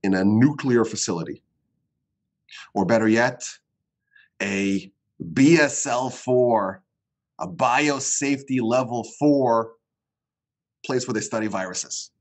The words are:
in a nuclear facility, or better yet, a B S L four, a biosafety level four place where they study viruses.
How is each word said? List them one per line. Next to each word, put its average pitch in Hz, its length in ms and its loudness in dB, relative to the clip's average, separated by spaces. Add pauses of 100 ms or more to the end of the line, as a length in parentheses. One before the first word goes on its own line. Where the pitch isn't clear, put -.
in 95 120 0
a 92 100 0
nuclear 120 600 4
facility, 87 580 -6 (1300)
or 98 100 0
better 110 240 2
yet, 120 380 2 (960)
a 98 500 -2 (400)
B 147 240 6
S 147 300 0
L 127 240 -2
four, 120 720 0 (560)
a - 100 -8
biosafety 135 1120 -2
level 117 440 -2 (140)
four 123 540 2 (1120)
place 127 220 -2
where 117 80 -6
they 107 60 0
study 110 260 -4
viruses. 92 640 -8 (100)